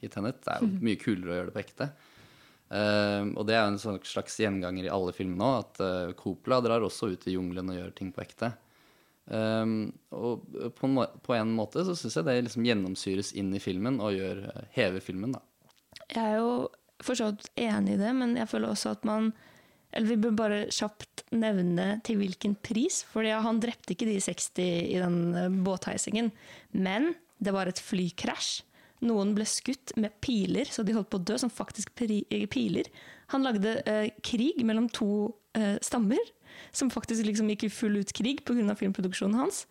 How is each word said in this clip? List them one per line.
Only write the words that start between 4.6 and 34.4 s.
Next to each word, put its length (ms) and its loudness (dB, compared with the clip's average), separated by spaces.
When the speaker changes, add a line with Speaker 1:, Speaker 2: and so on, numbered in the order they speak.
Speaker 1:
i 40 -2
alle 200 0
filmene 320 -2
nå, 160 4
at, 200 -8
eh, 360 -2
Coppola 460 0
drar 180 2
også 320 -2
ut 160 -8
i 80 0
jungelen 320 -4
og 80 -6
gjør 180 -10
ting 180 -8
på 120 -10
ekte. 300 -6
Ehm, 640 0
og 320 -4
på 140 -2
en 80 2
må-, 140 2
på 140 0
en 180 0
måte 320 -2
så 80 -2
synes 240 -6
jeg 80 0
det 180 4
liksom 220 -2
gjennomsyres 720 0
inn 160 0
i 80 -2
filmen 400 -2
og 140 0
gjør, 320 -4
eh, 160 -12
hever 260 2
filmen, 320 -6
da. 100 -10
Speaker 3:
Jeg 160 -2
er 140 2
jo 300 0
for 140 -4
så 160 2
vidt 260 -6
enig 380 2
i 60 4
det, 140 2
men 220 2
jeg 140 -2
føler 220 0
også 200 0
at 120 -4
man, 280 2
eller 160 0
vi 80 2
bør 200 4
bare 300 2
kjapt 560 -6
nevne 720 2
til 160 0
hvilken 380 0
pris, 480 0
fordi 260 0
han 300 2
drepte 340 -4
ikke 160 0
de 100 2
seksti 460 -2
i 80 0
den, 220 2
eh, 140 2
båtheisingen, 840 0
men 420 2
det 140 0
var 120 2
et 140 -4
flykrasj. 840 -2
Noen 320 2
ble 100 2
skutt 520 -4
med 240 0
piler, 460 2
så 180 -2
de 100 2
holdt 160 0
på 80 -2
å 60 -2
dø, 140 0
som 120 0
faktisk 440 -8
pri-, 360 0
eh, 160 -2
piler. 400 0
Han 140 2
lagde, 440 2
eh, 240 2
krig 420 0